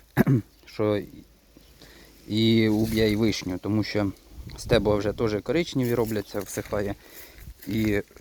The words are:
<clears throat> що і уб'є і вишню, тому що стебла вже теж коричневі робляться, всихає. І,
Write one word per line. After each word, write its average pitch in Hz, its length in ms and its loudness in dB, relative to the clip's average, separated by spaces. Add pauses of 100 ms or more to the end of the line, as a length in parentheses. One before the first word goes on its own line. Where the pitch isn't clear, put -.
(160)
<clears throat> - 500 0
що 104 360 -2 (1300)
і 110 400 4
уб'є 110 420 2
і 104 60 2
вишню, 98 420 0
тому 104 260 0
що 101 280 -2 (440)
стебла 107 400 2
вже 101 160 -2
теж 107 300 -2
коричневі 131 520 -2
робляться, 110 460 -2
всихає. 101 540 -6 (760)
І, 107 340 0 (180)